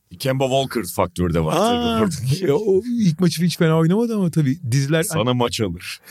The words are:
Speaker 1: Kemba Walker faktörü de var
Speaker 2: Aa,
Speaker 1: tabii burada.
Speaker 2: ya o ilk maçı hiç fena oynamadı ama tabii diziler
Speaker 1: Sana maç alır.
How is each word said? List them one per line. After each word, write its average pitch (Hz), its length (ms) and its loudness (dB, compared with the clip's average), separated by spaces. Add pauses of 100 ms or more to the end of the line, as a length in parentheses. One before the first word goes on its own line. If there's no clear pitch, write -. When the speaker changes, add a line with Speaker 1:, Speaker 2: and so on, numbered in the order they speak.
(200)
Speaker 1:
Kemba 135 240 -2
Walker 127 500 -2
faktörü 90 400 0
de 82 100 2
var 78 120 0
Speaker 2:
Aa, 233 440 0
Speaker 1:
tabii 202 120 2
burada. 147 360 -2
Speaker 2:
ya 143 80 2
o 196 300 0
ilk 214 340 0
maçı 175 240 0
hiç 175 140 0
fena 160 200 2
oynamadı 214 380 2
ama 185 160 0
tabii 139 280 0 (120)
diziler 143 320 2
Speaker 1:
Sana 123 300 0
maç 120 280 0
alır. 87 380 -6 (120)